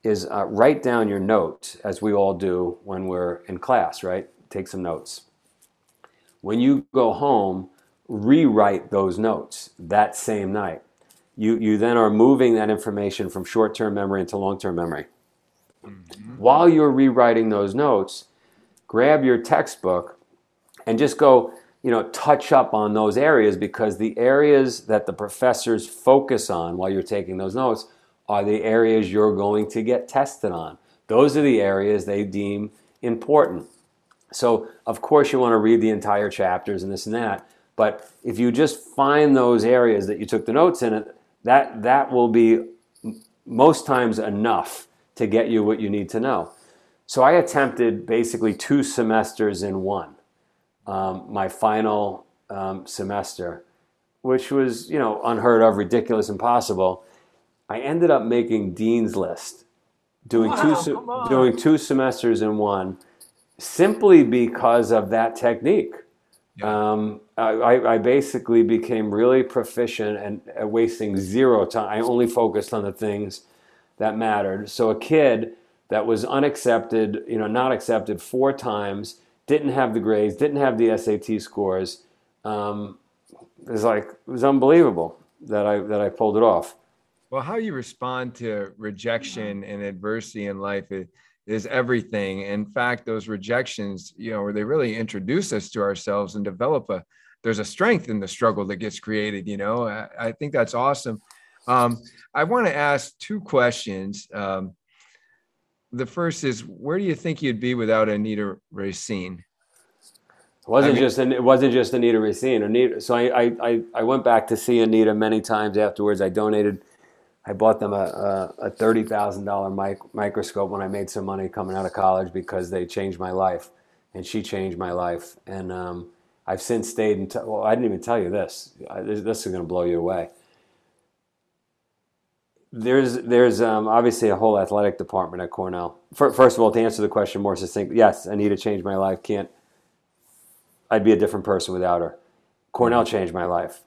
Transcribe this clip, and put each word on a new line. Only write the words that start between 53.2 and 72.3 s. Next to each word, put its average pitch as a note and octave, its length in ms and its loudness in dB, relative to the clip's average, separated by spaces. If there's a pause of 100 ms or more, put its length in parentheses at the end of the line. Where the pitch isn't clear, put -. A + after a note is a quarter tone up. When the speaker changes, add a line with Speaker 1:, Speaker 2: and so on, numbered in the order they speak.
Speaker 1:
which C3 300 -2
was, B2+ 400 -2
you D#3 80 -2
know, A2 240 -2
unheard A#2 400 4
of, G#2+ 140 6
ridiculous, G#2+ 520 0
impossible. G2+ 760 0 (640)
I A2 120 -8
ended D#3 320 0
up C3 100 4
making A2 540 -2
Dean's A2 400 0
List, E2 500 -8 (640)
doing A2+ 240 2
two F3+ 220 2
Speaker 2:
Wow, - 20 2
Speaker 1:
se-, - 180 -2
Speaker 2:
come - 160 -8
on. B3 180 -6
Speaker 1:
doing B2+ 300 4
two D#3 220 4
semesters B2+ 640 0
in G#2+ 160 0
one, F#2+ 380 -2 (600)
simply F#3+ 680 6
because A#2 680 2
of G#2 180 2
that A2+ 260 0
technique. C3 600 0 (600)
Speaker 2:
Yeah. G#2+ 340 -2
Speaker 1:
Um, G#2+ 300 -4 (160)
I, A2 140 0
I, A#2 420 4
I A2+ 40 2
basically A#2+ 640 2
became A2 500 0
really B2 300 4
proficient A2 760 -4
and, G2+ 240 -10 (200)
uh, A2 60 -4
wasting A2 480 -2
zero G#2 500 2
time. G#2+ 240 -4
I G#2+ 120 -2
only A#2+ 260 0
focused A2+ 460 -2